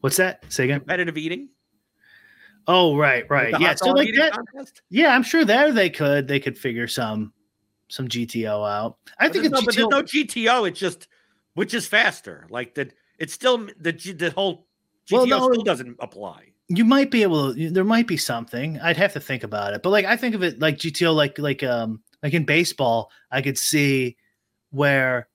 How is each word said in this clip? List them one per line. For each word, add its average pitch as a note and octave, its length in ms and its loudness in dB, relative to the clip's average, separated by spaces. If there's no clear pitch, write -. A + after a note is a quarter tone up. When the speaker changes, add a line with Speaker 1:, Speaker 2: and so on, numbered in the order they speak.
Speaker 1:
What's C3+ 160 0
that? F#3 260 0
Say - 120 0
again? C#3+ 160 0
Speaker 2:
Competitive E3+ 360 -4
eating? F3 340 -8
Speaker 1:
Oh, F3 280 4
right, C3+ 240 2
Speaker 2:
Like - 80 -8
Speaker 1:
right. B2 240 2
Speaker 2:
the D3 60 2
Speaker 1:
Yeah, E3+ 80 4
Speaker 2:
hot D3+ 100 0
Speaker 1:
so - 80 0
Speaker 2:
dog C#4 100 2
Speaker 1:
like C#4+ 120 2
Speaker 2:
eating A3+ 120 2
Speaker 1:
that, D#4 140 2
Speaker 2:
contest? - 560 -14
Speaker 1:
yeah, C4+ 240 4
I'm B3+ 80 4
sure D#4+ 240 2
there C4+ 260 4
they G3+ 160 2
could, C#3+ 400 0
they C#3 100 0
could C3+ 200 -6
figure A#2+ 280 -6
some, A2 460 -4
some C3 200 -8
G A#2+ 180 -4
T A2+ 200 -6
O G#2 160 -2
out. G#2 360 -4
I D#4 100 2
Speaker 2:
But D#4+ 40 -2
Speaker 1:
think F#4+ 120 -2
Speaker 2:
there's - 20 4
Speaker 1:
a D4 80 2
Speaker 2:
no, C4+ 100 4
but A3+ 100 0
there's - 20 0
Speaker 1:
G A3 40 0
T A#3 40 4
O A3+ 40 0
Speaker 2:
no C#4 140 2
G C#4+ 240 -2
T A3+ 240 -2
O. B3 140 2
It's F3+ 140 -6
just, - 300 -6
which G3+ 180 -4
is A3+ 140 -4
faster? E3 640 -2
Like, A#2+ 240 -8
the, C3+ 160 -6
it's D#3+ 140 -10
still A#3+ 340 0
the E3 140 -4
G, F3 180 -14
the E3 200 -6
whole G3 340 -4
Speaker 1:
Well, B3 140 4
Speaker 2:
G B3 60 2
T - 20 6
O C4 60 4
Speaker 1:
no, B3+ 160 4
Speaker 2:
still A3+ 100 -2
doesn't B2 340 -4
apply. G2 540 -16
Speaker 1:
you F#3 160 2
might C4+ 260 4
be A#3 120 2
able D3 320 2
to, D#3 160 -4
there F#3 140 2
might A3+ 220 4
be F#3 100 -2
something. B2+ 640 -6
I'd E3 180 0
have F#3+ 160 0
to C3+ 60 -6
think C3 220 -8
about G#2 300 -6
it. G#2 100 -8
But, F3+ 80 0
like, G3+ 140 4
I G#3 120 2
think A#3 180 -4
of F#3+ 80 -4
it F3 180 -4
like D#3 180 0
G E3 120 -6
T F3 160 0
O, E3 60 4
like, D3 260 0
like, C#3+ 240 -4
um, A#2 400 -4
like C#3+ 120 -2
in E3 100 2
baseball, C3 680 0
I C3 100 -2
could C3+ 180 -4
see C3+ 580 0
where C3+ 640 0